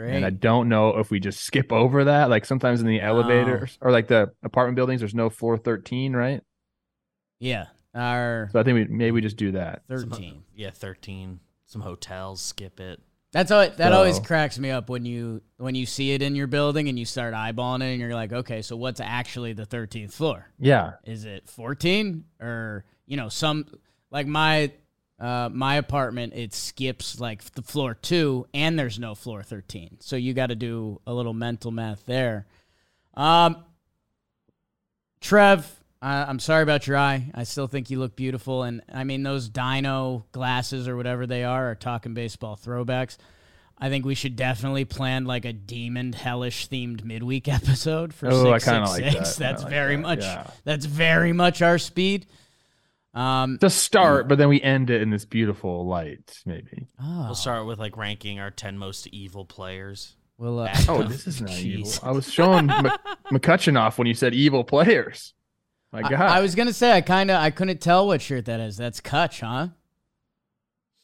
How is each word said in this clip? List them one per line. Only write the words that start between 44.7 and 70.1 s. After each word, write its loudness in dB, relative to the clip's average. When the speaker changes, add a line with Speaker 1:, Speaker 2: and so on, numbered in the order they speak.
Speaker 2:
plan, -4
like, -4
a -8
demon -8
hellish -6
themed -8
midweek -4
<laughs> -2
episode 0
for -4
Speaker 1:
Oh, 8
I 6
kinda 4
like 0
Speaker 2:
six 2
six 0
six. -6
Speaker 1:
that. -2
I -2
Speaker 2:
That's -6
Speaker 1:
like -10
Speaker 2:
very 0
Speaker 1:
that, -4
Speaker 2:
much, -2
Speaker 1:
yeah. -6
Speaker 2:
that's -4
very 4
much 2
our 6
speed. 0
Um, 0
Speaker 1:
To 6
start, 6
Speaker 2:
mm. -6
Speaker 1:
but 6
then 8
we 6
end 2
it 4
in 0
this -2
beautiful -2
light, -8
maybe. -12
Speaker 2:
Oh. -8
Speaker 3:
We'll -8
start -4
with, -10
like, -10
ranking -8
our -10
ten -12
most -12
evil -16
players. -14
Speaker 2:
We'll, -6
uh, -4
Speaker 3:
Bad 2
Speaker 1:
Oh, 0
Speaker 3:
guys. -4
Speaker 1:
this -10
is -8
not -8
Speaker 2:
Jeez. -8
Speaker 1:
evil. -6
I -4
was -4
showing 6
M-, 2
Speaker 2:
<laughs> -4
Speaker 1:
McCutcheon 4
off 2
when 2
you 2
said 2
evil 4
players. 2
My -10
Speaker 2:
I, -4
Speaker 1:
God. 2
Speaker 2:
I 6
was 0
gonna 2
say, 4
I 8
kinda, 4
I 4
couldn't -2
tell 6
what 2
shirt -6
that -4
is. -8
That's -8
Kutch, -2
huh? -4